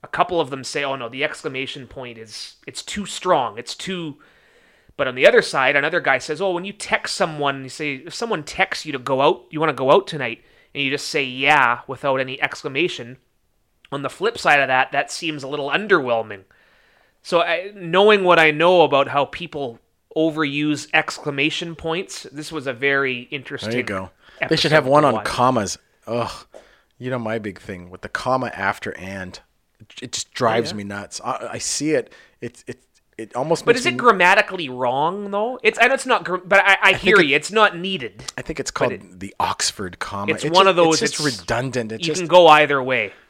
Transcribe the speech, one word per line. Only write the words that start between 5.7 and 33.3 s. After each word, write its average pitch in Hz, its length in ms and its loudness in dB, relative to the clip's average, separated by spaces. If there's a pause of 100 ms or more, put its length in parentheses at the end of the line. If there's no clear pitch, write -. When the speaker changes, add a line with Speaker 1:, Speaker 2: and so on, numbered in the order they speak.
Speaker 1:
another 156 240 0
guy 135 180 0
says, 151 220 -6
"Oh, 196 100 0
when 175 140 -4
you 202 80 -10
text - 420 -6
someone, 147 480 -2
you 131 60 -12
say, 147 260 -6 (100)
if 165 100 -16
someone 220 280 -4
texts - 420 -6
you 156 80 -10
to 131 60 -4
go 131 240 -2
out, 175 280 2
you 151 100 -6
wanna 156 120 0
go 135 200 2
out 196 160 4
tonight, 127 340 -8 (320)
and 139 80 -4
you 135 80 -2
just 139 180 -6
say, 147 140 -2
'Yeah,' 131 640 2
without 135 300 -2
any 131 260 -4
exclamation, 139 760 -6 (760)
on 139 100 -6
the 135 80 -6
flip 226 260 -4
side 151 240 4
of 135 80 2
that, 131 220 2
that 143 220 -4
seems 151 320 -8
a 135 40 -10
little 139 220 -4
underwhelming." 123 720 0 (800)
So 170 180 0
I, 175 340 -2
knowing 196 500 4
what 175 160 8
I 156 100 6
know 170 320 6
about 139 260 4
how 135 180 0
people 139 520 -10 (380)
overuse 151 760 0
exclamation 156 840 -2
points, 165 560 -8
this 147 180 -12
was 156 160 -8
a 135 60 -4
very 135 580 -2
interesting 135 400 -10
Speaker 2:
There 120 80 -2
you 123 60 -2
go. 95 260 -6 (380)
They 160 80 4
should 151 160 0
have 156 120 6
Speaker 1:
episode 131 80 2
Speaker 2:
one 147 100 6
Speaker 1:
to 147 60 6
Speaker 2:
on 120 60 4
Speaker 1:
watch. 107 100 -4
Speaker 2:
commas. 123 540 0 (280)
Ugh. 113 240 -4 (680)
You 123 140 -10
know 127 80 -4
my 113 220 -4
big 101 200 -10
thing 90 300 -14
with 90 120 -18
the 95 60 -12
comma 127 460 -2
after 98 420 -4
and. 92 420 -12 (640)
It 123 100 -12
just - 200 -8
drives 117 380 0
Speaker 1:
Yeah. 107 60 -8
Speaker 2:
me 104 80 -8
nuts. 101 400 -10
I, 117 280 -6
I 113 60 -10
see 147 340 -4
it. 127 200 0 (280)
It, - 260 -14
it, 123 120 -12 (380)
it 110 200 -12